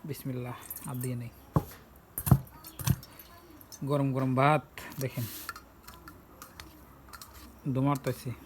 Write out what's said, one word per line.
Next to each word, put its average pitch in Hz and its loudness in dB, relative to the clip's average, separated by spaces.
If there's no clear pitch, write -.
বিসমিল্লাহ, 127 -8
আর 131 -6
দিয়ে 123 -4
নেই। 117 -8
গরম 139 2
গরম 131 2
ভাত 143 4
দেখেন, 127 -2
দমারতেছি। 135 0